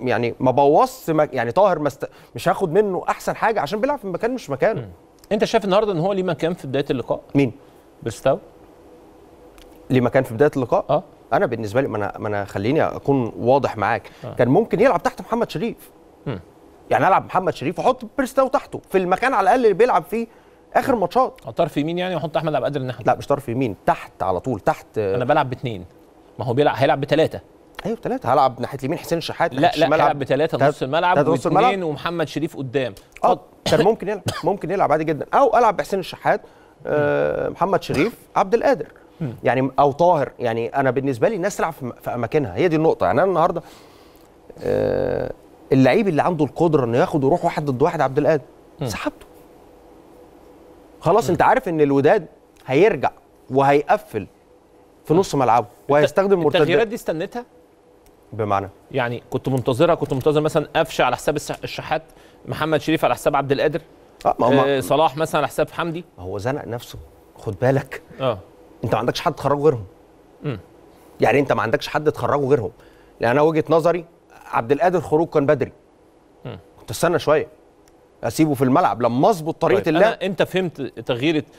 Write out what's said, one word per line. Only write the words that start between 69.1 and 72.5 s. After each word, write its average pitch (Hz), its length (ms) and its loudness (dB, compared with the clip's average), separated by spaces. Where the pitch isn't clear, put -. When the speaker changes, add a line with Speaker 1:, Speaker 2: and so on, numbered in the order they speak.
Speaker 1:
حد 165 120 -2
تخرجه 143 280 -2
غيرهم. 131 220 2
Speaker 2:
مم. 123 160 -6
Speaker 1:
يعني، 123 180 4
أنت 135 140 0
ما 113 80 0
عندكش 113 260 -2
حد 151 240 0
تخرجه 135 360 -2
غيرهم. 120 240 2